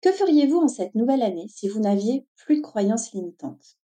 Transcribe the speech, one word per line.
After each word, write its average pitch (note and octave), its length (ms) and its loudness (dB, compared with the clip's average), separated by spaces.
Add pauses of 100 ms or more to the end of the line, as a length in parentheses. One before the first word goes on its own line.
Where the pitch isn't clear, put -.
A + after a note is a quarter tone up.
Que F#4 120 2
feriez-vous D#4 460 4
en D#4+ 100 2
cette F#3 260 -6
nouvelle B3 280 0
année F#3 260 -4
si - 180 -10
vous G#3 140 -4
n'aviez G#3 460 0 (100)
plus - 200 0
de D4+ 40 -2
croyances G#3+ 520 -2
limitantes ? - 680 -12 (100)